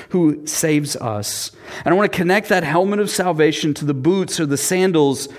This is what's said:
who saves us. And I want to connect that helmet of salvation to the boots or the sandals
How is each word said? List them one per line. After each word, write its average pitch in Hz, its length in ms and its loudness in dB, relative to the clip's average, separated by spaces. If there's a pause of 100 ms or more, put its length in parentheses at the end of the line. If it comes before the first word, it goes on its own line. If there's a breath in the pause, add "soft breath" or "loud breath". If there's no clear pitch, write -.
who 165 380 0
saves 147 500 0
us. - 540 -6 (340 loud breath)
And 151 80 2
I 180 60 4
want 202 120 2
to - 60 -6
connect 185 320 0
that 185 160 2
helmet 185 340 0
of 208 120 0
salvation 156 640 0
to 151 100 -8
the 147 80 0
boots 170 480 0
or 156 60 0
the 139 100 0
sandals 160 720 2 (100)